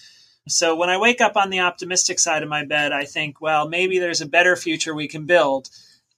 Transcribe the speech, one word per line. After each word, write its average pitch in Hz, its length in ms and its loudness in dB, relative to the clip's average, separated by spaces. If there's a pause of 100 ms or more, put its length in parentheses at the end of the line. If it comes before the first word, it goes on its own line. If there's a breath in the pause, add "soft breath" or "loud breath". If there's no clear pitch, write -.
(480 soft breath)
So 165 280 0
when 175 140 0
I 185 80 0
wake 240 240 2
up 208 140 2
on 196 140 2
the 190 120 -2
optimistic 180 580 -2
side 156 240 0
of 151 60 -8
my 151 140 -4
bed, 147 280 -2
I 143 140 -4
think, 151 360 -8
"Well, 156 260 0
maybe 185 300 0
there's 170 240 -2
a 156 60 -8
better 175 280 4
future 160 380 -4
we 151 140 -6
can 156 180 -12
build 143 440 4 (480 soft breath)